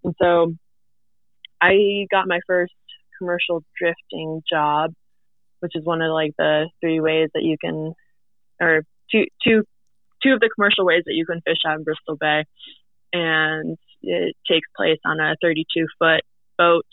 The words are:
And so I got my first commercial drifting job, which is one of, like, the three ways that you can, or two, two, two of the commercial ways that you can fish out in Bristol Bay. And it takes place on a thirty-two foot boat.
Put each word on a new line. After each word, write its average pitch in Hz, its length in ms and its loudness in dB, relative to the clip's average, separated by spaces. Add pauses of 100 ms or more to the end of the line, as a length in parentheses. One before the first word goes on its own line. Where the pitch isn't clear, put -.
And 175 160 -4
so 170 360 4 (1040)
I 202 480 4
got 190 180 0
my 175 200 -2
first 185 260 0 (460)
commercial 175 440 -4 (160)
drifting 160 640 -6 (100)
job, 151 400 0 (680)
which 175 160 -8
is 156 100 -6
one 165 160 -2
of, 160 100 0
like, 156 280 0
the 156 300 2 (120)
three 160 180 0
ways 156 360 0
that 160 80 -2
you 160 200 0
can, 160 300 -6 (680)
or 160 220 2 (300)
two, 220 140 2 (200)
two, 220 180 4 (600)
two 269 100 4
of 226 60 0
the 226 160 2
commercial 202 300 2
ways 175 200 2
that 170 80 -6
you 165 140 -2
can 170 180 -6
fish 165 220 -2
out 156 100 -2
in 156 60 -10
Bristol 156 360 -6
Bay. 151 260 0 (680)
And 160 640 -2 (240)
it 175 340 -4 (140)
takes 165 180 0 (100)
place 160 280 0
on 156 140 -2
a 156 220 0
thirty-two 160 440 -2 (140)
foot 160 220 2 (360)
boat. 170 360 4